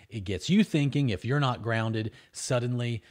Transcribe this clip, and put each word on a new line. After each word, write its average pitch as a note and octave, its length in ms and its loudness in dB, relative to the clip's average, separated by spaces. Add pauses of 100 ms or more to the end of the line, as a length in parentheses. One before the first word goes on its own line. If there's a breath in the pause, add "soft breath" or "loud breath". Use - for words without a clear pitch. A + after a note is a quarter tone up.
It A2+ 120 -8
gets F#2 280 -4
you G3+ 140 6
thinking, C#3+ 460 2
if G2+ 160 -2
you're C3+ 160 0
not B2+ 220 0
grounded, A2+ 500 -2 (180 loud breath)
suddenly A#2+ 800 -2